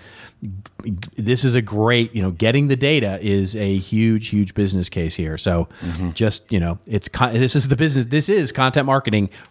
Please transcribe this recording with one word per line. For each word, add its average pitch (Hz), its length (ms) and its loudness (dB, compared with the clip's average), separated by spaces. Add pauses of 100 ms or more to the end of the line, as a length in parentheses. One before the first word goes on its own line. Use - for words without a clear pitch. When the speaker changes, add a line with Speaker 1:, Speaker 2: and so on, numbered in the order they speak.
(420)
Speaker 1:
g-, 101 520 -10 (240)
this 117 260 0
is 123 120 4
a 123 60 2
great, 113 540 2
you 98 60 -2
know, 92 100 0
getting 123 380 2
the 135 80 2
data 123 440 2
is 98 360 0
a 98 220 0
huge, 110 500 0
huge 101 240 0
business 92 340 0
case 82 260 -4
here. 78 240 -4
So 85 300 0 (140)
Speaker 2:
Mm-hmm. 87 300 -6
Speaker 1:
just, - 380 -2
you 104 120 0
know, 85 260 -2
it's 107 220 -4
con-, 123 240 -2
this 127 240 2
is 139 100 2
the 135 80 2
business, 135 300 0
this 147 240 -2
is 190 240 0
content 135 320 0
marketing 110 440 0 (220)